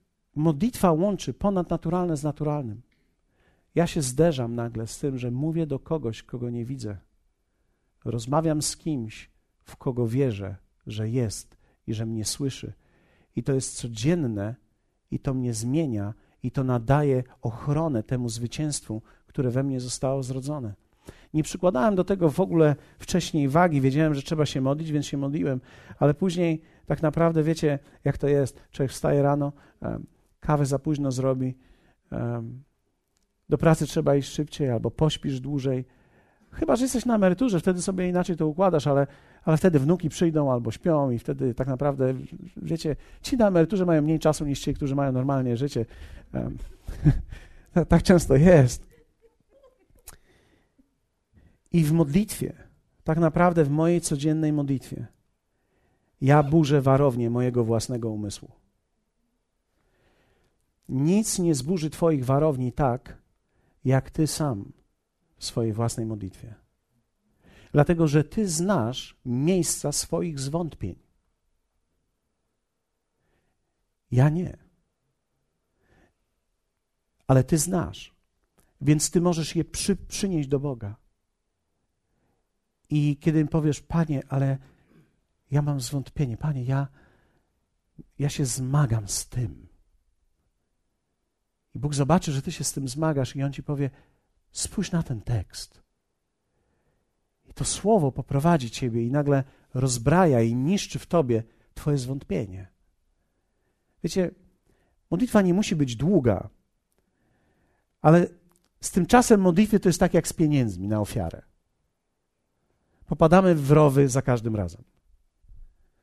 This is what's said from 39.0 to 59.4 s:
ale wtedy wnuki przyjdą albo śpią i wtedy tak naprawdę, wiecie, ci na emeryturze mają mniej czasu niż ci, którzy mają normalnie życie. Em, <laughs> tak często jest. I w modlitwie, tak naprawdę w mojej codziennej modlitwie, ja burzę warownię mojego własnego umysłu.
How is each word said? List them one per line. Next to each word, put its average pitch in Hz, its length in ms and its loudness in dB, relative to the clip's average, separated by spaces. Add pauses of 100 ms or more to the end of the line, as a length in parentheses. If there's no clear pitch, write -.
ale 156 120 4
wtedy 165 220 4
wnuki 160 300 2
przyjdą 151 440 0
albo 120 180 -2
śpią 143 400 0
i 120 80 -2
wtedy 135 360 -4
tak 131 140 -4
naprawdę, 135 460 0 (420)
wiecie, 160 400 -4 (260)
ci - 140 -4
na 226 120 6
emeryturze 180 380 4
mają 160 160 4
mniej 156 160 2
czasu 156 280 0
niż 139 140 -2
ci, 143 140 -4
którzy 135 200 -4
mają 139 180 0
normalnie 127 440 0
życie. 123 300 -2 (460)
Em, 64 240 -6 (640)
<laughs> - 720 -6
tak 165 140 6
często 165 340 6
jest. 147 500 6 (3000)
I 165 80 4
w 151 80 2
modlitwie, 165 600 0 (520)
tak 160 140 0
naprawdę 170 460 4
w 139 60 0
mojej 165 300 2
codziennej 156 520 0
modlitwie, 139 540 -4 (1160)
ja 143 220 6
burzę 143 400 4
warownię 131 480 2
mojego 120 340 0
własnego 113 460 -2
umysłu. 104 400 -10 (2500)